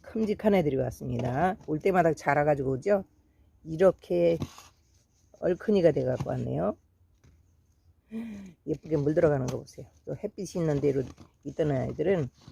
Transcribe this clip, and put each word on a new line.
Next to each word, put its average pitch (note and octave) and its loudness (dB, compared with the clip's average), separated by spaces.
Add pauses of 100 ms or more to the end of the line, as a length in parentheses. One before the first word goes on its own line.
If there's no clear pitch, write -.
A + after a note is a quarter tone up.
큼직한 G#3 0
애들이 D3 2
왔습니다. B2+ -2 (100)
올 D#3 -4
때마다 F3 4
자라가지고 C#3+ 0
오죠? G3 0 (600)
이렇게 E3+ 2 (1000)
얼큰이가 F3 2
돼갖고 B2+ -2
왔네요. C3 -2 (1900)
예쁘게 D#3 -4
물 D3 0
들어가는 D3 2
거 B2+ -6
보세요. - -16 (200)
또 D3 -8
햇빛이 F#3+ -8
있는 D3 0
데로 C#3 2 (420)
있던 D3 -2
애들은 C3+ -2 (220)